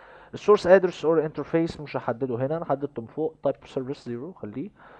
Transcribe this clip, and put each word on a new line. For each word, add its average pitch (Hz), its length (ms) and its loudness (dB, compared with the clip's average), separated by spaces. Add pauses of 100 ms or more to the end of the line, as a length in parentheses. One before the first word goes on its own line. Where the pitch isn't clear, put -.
(340)
السورس - 340 4
ادرس 180 380 6
اور 156 200 4
انترفيس 156 560 -2
مش 139 160 -8
هحدده 123 380 -4
هنا، 135 220 -2
انا 165 80 -8
حددته 139 360 -4
من 113 60 -14
فوق. - 360 -6
تايب 139 120 0 (100)
سيرفيس 135 400 -8
زيرو 123 280 -10
خليه. 120 360 -12 (300)